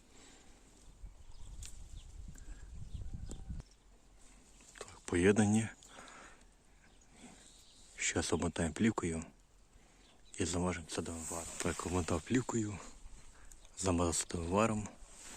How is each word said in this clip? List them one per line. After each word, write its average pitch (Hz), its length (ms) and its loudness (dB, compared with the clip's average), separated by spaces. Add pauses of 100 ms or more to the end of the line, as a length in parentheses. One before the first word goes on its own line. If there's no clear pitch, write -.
(4000)
Так, - 280 -16
поєднані. 104 640 8 (2250)
Щас - 380 0
обмотаємо 82 400 2
плівкою 87 500 2 (1120)
і 92 80 2
замажемо 87 440 0
садовим 82 400 -4
варом. 85 180 -6 (100)
Так, - 280 0
обмотав 90 360 2
плівкою, 113 560 2 (1000)
замазав 87 380 4
садовим 85 340 -2
варом 107 380 4 (500)